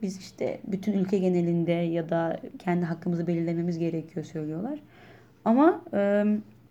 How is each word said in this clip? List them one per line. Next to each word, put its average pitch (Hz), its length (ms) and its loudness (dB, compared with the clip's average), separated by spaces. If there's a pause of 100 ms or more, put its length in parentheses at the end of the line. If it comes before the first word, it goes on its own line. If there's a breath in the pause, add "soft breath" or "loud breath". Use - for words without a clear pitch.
Biz 190 180 -4
işte - 480 -6
bütün 190 260 -2
ülke 190 240 2
genelinde 170 540 2
ya 170 380 0
da 165 300 0 (200)
kendi 175 260 0
hakkımızı 170 420 -2
belirlememiz 170 520 0
gerekiyor 165 460 -4
söylüyorlar. 165 540 -6 (640 soft breath)
Ama, 302 360 6 (120)
e, 202 320 2 (460)